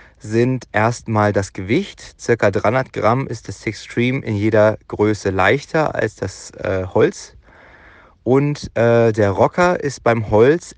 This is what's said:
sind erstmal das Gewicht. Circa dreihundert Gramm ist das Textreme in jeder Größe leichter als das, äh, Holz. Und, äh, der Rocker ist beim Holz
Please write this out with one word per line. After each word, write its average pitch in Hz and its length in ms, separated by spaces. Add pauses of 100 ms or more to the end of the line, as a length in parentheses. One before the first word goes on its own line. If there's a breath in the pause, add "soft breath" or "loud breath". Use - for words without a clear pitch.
(180 loud breath)
sind 120 540
erstmal 107 600
das 98 200
Gewicht. 120 680
Circa 110 300
dreihundert 117 420
Gramm 110 360
ist - 180
das - 140
Textreme 120 640
in 110 100
jeder 107 420 (120)
Größe 104 420
leichter 110 640
als - 220
das, - 400
äh, 95 360
Holz. - 440 (880 loud breath)
Und, 143 520
äh, 117 360
der 104 180
Rocker 147 480
ist - 240
beim 117 260
Holz 120 500